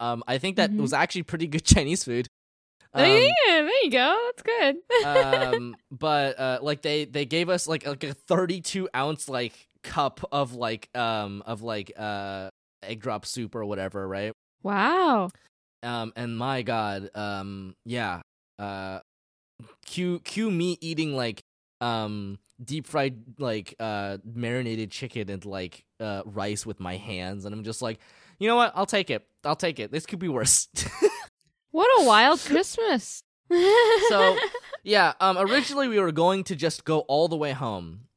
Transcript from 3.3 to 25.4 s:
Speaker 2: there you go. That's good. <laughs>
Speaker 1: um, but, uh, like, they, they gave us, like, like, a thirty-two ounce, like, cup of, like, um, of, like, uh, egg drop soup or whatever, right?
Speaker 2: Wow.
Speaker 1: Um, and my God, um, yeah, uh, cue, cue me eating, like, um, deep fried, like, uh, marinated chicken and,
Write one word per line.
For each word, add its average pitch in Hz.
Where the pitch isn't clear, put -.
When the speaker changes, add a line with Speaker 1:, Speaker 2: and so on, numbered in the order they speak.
Speaker 2:
there 370
you 285
go. 359
That's -
good. 349
<laughs> 466
Speaker 1:
um, -
but, 143
uh, 131
like, 147
they, 151
they 143
gave 165
us, 175
like, 160
like, 143
a 139
thirty-two 185
ounce, 143
like, 123
cup -
of, 135
like, 113
um, 107
of, 110
like, 107
uh, 98
egg 104
drop 110
soup -
or 110
whatever, 95
right? 101
Speaker 2:
Wow. 220
Speaker 1:
Um, 117
and 117
my 127
God, 101
um, 98
yeah, 113
uh, 98
cue, 180
cue 220
me 175
eating, 160
like, 117
um, 104
deep 143
fried, 135
like, 113
uh, 101
marinated 117
chicken 110
and, 95